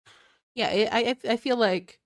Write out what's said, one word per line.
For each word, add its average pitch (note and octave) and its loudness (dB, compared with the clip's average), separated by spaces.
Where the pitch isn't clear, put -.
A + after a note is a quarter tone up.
Yeah, A3 -2
it, G#3 2
I, A3+ 0
I, A3 0
I - 2
feel B3 -2
like F#3 -2